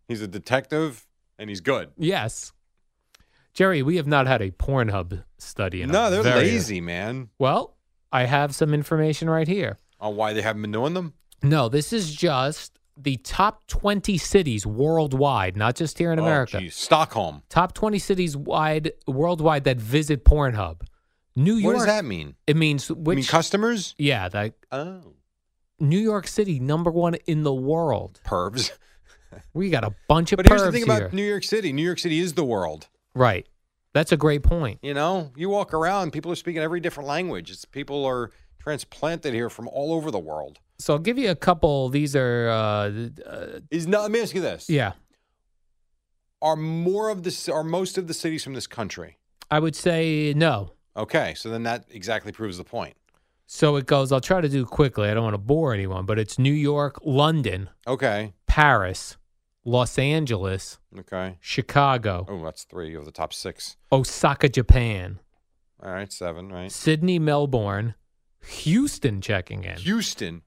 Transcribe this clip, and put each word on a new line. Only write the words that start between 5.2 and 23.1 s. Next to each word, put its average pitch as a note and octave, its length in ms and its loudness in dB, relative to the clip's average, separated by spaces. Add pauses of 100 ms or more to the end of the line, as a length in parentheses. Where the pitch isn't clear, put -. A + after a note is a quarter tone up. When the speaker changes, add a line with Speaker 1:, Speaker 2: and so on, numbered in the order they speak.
Speaker 2:
study F#2 440 -6
in C3 80 -4
Speaker 1:
No, G#3+ 180 2
Speaker 2:
a - 40 2
Speaker 1:
they're F#3 100 2
Speaker 2:
very B2 200 6
Speaker 1:
lazy, D#3+ 400 2
man. G#2 480 -6 (100)
Speaker 2:
Well, D#3+ 380 0 (340)
I B2+ 140 2
have C#3+ 280 2
some D3+ 200 2
information D#3 560 0
right D#3+ 180 2
here. D#3+ 300 -2 (240)
Speaker 1:
On G#2 160 -6
why G#2+ 160 0
they G#2+ 80 0
haven't G#2+ 220 -2
been G#2 100 -6
doing C3+ 220 -2
them? F3 180 -6 (280)
Speaker 2:
No, C#3 280 4
this D3 240 0
is F3 200 -2
just D3 600 -2 (240)
the C3+ 200 -2
top - 500 -2
twenty G3+ 500 0
cities C3 480 2
worldwide, C3 920 2
not A2+ 180 2
just D#3+ 220 -4
here E3+ 160 2
in D#3 60 2
Speaker 1:
Oh, D#3 40 2
Speaker 2:
America. C3+ 380 2
Speaker 1:
geez. F2 140 -10
Stockholm. G#2 760 0
Speaker 2:
Top F3+ 240 2
twenty G#3 260 0
cities F3+ 380 0
wide, D#3 560 -2 (120)
worldwide D3+ 600 2
that C3 100 4
visit C#3 480 0
Pornhub. A2 560 0 (560)
New E3+ 200 2
York. G#3+ 180 2
Speaker 1:
What B3 60 0
does A3+ 80 2
that G#3 180 0
mean? E2 300 -8 (120)
Speaker 2:
It D3+ 80 4
means D3+ 320 0
Speaker 1:
You E3 80 -4
Speaker 2:
which D#3 220 0